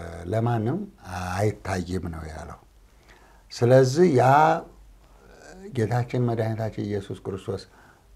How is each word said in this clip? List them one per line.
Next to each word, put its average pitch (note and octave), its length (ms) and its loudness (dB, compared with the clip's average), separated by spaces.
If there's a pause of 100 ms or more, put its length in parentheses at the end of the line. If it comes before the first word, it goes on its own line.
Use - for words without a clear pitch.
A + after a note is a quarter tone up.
(260)
ለማንም A2+ 540 0 (520)
አይታይም» F#2 800 -4
ነው D#2+ 180 -10
ያለው። D2+ 320 -14 (920)
ስለዚህ C3 600 6
ያ A#2+ 120 4 (1500)
ጌታችን B2 540 -2
መድኃኒታችን A2 600 -2
ኢየሱስ G2+ 360 -6
ክርስቶስ F#2+ 420 -8 (540)